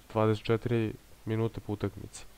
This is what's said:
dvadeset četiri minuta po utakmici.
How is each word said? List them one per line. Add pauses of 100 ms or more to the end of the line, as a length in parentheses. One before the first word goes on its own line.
(120)
dvadeset
četiri (320)
minuta
po
utakmici. (140)